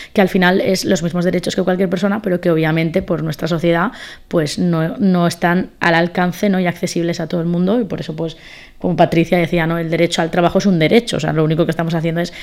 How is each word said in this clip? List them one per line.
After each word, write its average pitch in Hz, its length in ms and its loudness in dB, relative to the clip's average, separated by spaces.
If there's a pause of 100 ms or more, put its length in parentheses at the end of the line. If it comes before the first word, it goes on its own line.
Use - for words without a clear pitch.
(140)
que 208 80 2
al 185 80 4
final 185 320 2
es 185 240 0
los 175 180 0
mismos 170 220 -2
derechos 180 320 -2
que 190 40 2
cualquier 185 280 0
persona, 196 320 -2
pero 180 180 -2
que 180 100 0
obviamente 160 520 2
por 165 200 -2
nuestra 156 280 -4
sociedad, 170 420 0 (380)
pues, 151 280 -2
no, 170 400 0
no 180 300 2
están 175 440 0 (100)
al 170 120 4
alcance, 175 560 0
¿no? 185 120 2
y 180 60 0
accesibles 170 520 -2
a 160 80 -6
todo 175 140 -2
el 165 60 -2
mundo, 185 340 0
y - 20 0
por 170 160 -6
eso, 156 160 -8
pues, 160 220 -6 (420)
como 180 160 -2
Patricia 165 420 2
decía, 170 300 0
¿no? 165 100 -2
el 165 120 -4
derecho 165 320 0
al 165 100 -2
trabajo 175 280 2
es 185 60 0
un 185 140 4
derecho, 208 380 2
o - 20 -4
sea, 156 140 -2
lo 156 100 2
único 160 220 2
que 160 60 -2
estamos 165 240 -2
haciendo 165 260 -2
es 175 100 -4 (120)